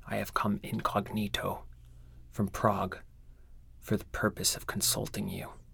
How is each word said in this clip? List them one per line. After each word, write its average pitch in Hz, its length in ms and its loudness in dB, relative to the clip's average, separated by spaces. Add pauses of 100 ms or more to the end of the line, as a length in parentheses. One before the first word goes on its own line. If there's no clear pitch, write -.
I 107 100 0
have 104 160 0
come 101 280 4
incognito - 1000 0 (680)
from 101 180 2
Prague 98 500 4 (800)
for - 160 2
the - 80 0
purpose - 500 2
of - 120 -8
consulting - 640 2
you. - 200 -4 (240)